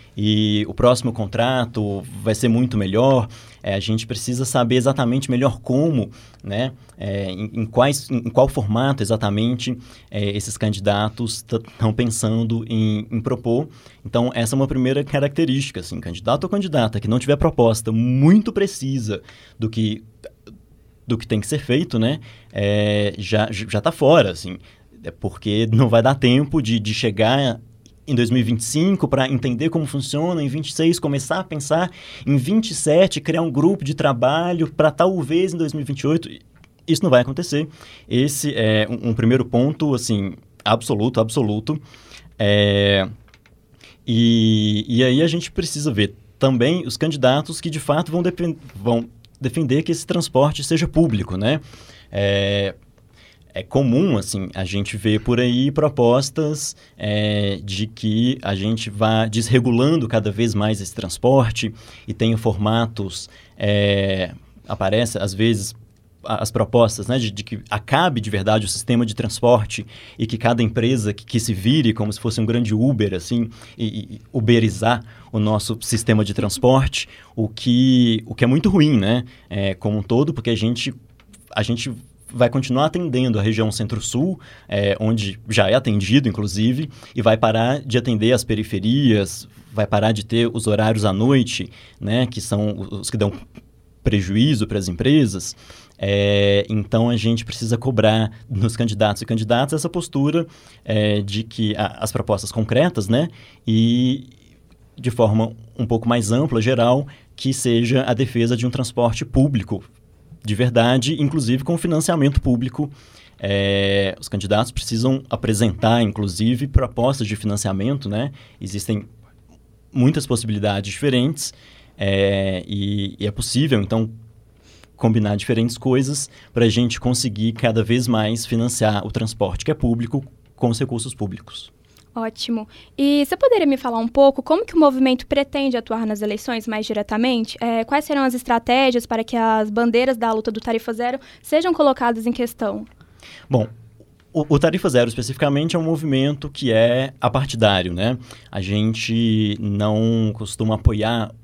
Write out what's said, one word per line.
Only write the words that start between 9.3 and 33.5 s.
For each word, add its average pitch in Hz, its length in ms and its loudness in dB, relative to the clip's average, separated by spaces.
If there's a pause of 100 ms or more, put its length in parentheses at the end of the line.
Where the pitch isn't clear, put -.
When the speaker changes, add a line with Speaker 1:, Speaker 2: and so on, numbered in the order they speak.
Speaker 1:
é, 101 200 -2
esses 104 260 -6
candidatos 107 840 -2
t-, - 160 -4 (200)
tão 113 140 0
pensando 113 720 -2
em, 110 440 0
em 117 100 -4
propor. 120 480 -2 (340)
Então, 120 320 0
essa 117 200 -2
é - 20 0
uma 135 100 2
primeira 131 380 0
característica, 139 760 -2
assim, 87 200 -10
candidato 98 440 -2
ou 180 40 -6
candidata 151 500 0
que 107 80 -4
não 113 120 2
tiver 143 180 2
proposta 117 560 2
muito 139 580 6
precisa 135 720 -4 (380)
do 113 100 -4
que, 110 340 -2 (1040)
do 113 120 0
que - 80 -12
tem 110 120 -2
que 101 80 -4
ser 151 120 -4
feito, 139 400 0
né, 123 200 0 (320)
é, 104 680 0
já, 104 340 0
já 104 300 -6
tá 165 100 0
fora, 143 380 4
assim, 90 260 -10 (480)
é 78 60 -10
porque 107 600 -2
não 117 160 6
vai 113 160 6
dar 131 120 4
tempo 135 480 2
de, 113 180 0
de 107 140 -4
chegar 113 680 0 (460)
em 143 80 -2
dois 120 140 2
mil 123 120 2
e - 20 0
vinte 113 180 -2
e - 40 -8
cinco 170 420 0
pra 131 220 0
entender 131 400 -2
como 160 180 -2
funciona, 151 560 -4
em 143 60 -2
vinte 143 220 -6
e - 20 -12
seis 160 260 2
começar 143 400 -2
a 190 60 -4
pensar, 156 440 -2 (380)
em 139 100 4
vinte 202 360 0
e - 20 -8
sete 156 460 2
criar 165 200 0
um 165 120 -2